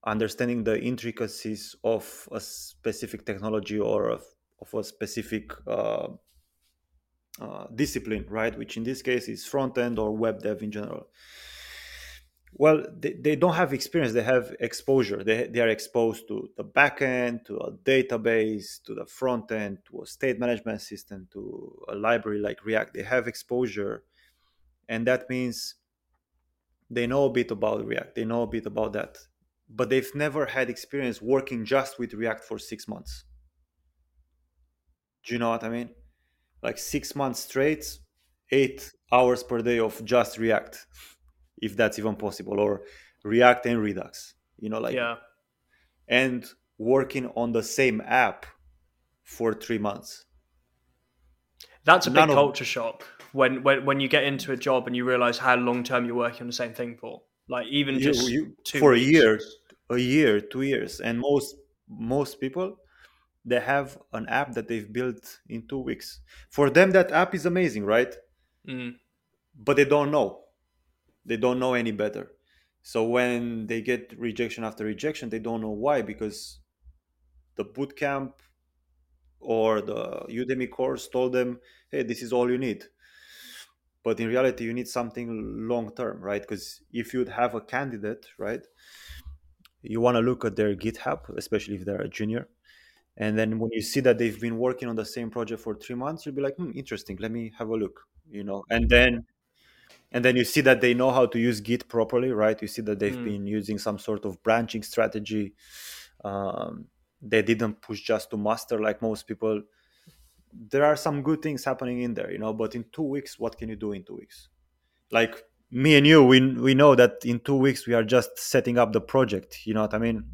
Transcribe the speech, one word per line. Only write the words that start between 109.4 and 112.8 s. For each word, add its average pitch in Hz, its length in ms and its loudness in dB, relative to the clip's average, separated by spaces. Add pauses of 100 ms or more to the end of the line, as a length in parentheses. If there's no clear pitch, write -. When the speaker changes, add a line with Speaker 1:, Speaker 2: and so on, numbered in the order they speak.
Speaker 1:
There 139 320 0
are 151 120 6
some 143 260 -2
good 156 200 0
things 147 220 -6
happening 123 380 -4
in 120 120 -4
there, 104 160 -6
you 92 80 -8
know, 110 140 -4
but 110 220 -4
in 120 180 -8